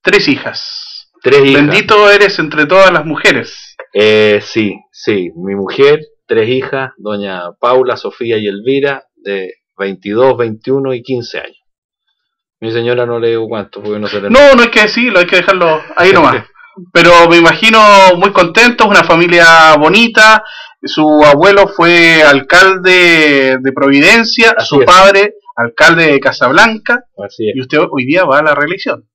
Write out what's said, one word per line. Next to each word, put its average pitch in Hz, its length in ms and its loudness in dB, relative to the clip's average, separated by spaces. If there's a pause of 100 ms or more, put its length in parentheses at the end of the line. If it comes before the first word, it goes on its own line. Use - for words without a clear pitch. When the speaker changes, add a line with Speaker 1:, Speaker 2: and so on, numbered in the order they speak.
Speaker 1:
Tres 190 260 0
hijas. - 840 -10 (100)
Speaker 2:
Tres 139 240 2
hijas. 143 220 2
Speaker 1:
Bendito 208 420 2
eres 202 300 2
entre 151 260 -4
todas 185 260 4
las 156 140 -2
mujeres. 147 680 -6 (180)
Speaker 2:
Eh, 107 480 2
sí, 107 320 -6 (180)
sí, 95 440 -6
mi 98 180 -10
mujer, 147 460 0 (260)
tres 110 240 -2
hijas, 131 480 -8
doña 101 440 -10 (180)
Paula, 123 360 -2
Sofía 110 440 -8
y 107 80 -6
Elvira, 135 560 -6 (120)
de 95 380 -12 (240)
veintidós, 101 580 -4
veintiuno 127 600 -6
y 120 80 -14
quince 120 360 -10
años. - 180 -18 (1040)
Mi 113 100 -10
señora 120 340 -4
no 120 140 -6
le 117 100 -4
digo 113 180 -6
cuánto, 104 340 -12
porque 104 180 -8
no 104 80 -8
se 101 120 -8
le 101 100 -8
Speaker 1:
No, 277 260 4
no 226 80 2
hay 226 60 0
que 220 120 0
decirlo, 214 380 -2
hay 180 60 0
que 185 120 -2
dejarlo 175 440 -2 (140)
ahí 180 160 2
nomás. 127 340 0 (220)
Speaker 2:
<laughs> - 260 -20
Speaker 1:
Pero 170 360 4
me 170 80 4
imagino 220 420 2 (380)
muy 196 140 -2
contentos, 220 560 0
una 190 160 2
familia 165 760 4
bonita. 214 680 2 (400)
Su 151 420 0
abuelo 185 440 4
fue 170 540 2
alcalde 165 1400 2
de 135 120 -4
Providencia, 190 840 0
Speaker 2:
Así - 100 -6
Speaker 1:
su 147 140 0
Speaker 2:
es. - 60 2
Speaker 1:
padre 196 460 2 (220)
alcalde 156 580 -2
de 139 80 0
Casablanca, 214 840 -2 (220)
Speaker 2:
Así 107 240 -8
es. 139 60 -8
Speaker 1:
y 131 60 -6
usted 151 180 -4 (120)
hoy 131 140 -6
día 170 180 -2
va 147 160 0
a 156 40 -2
la 147 120 0
reelección. 147 600 -8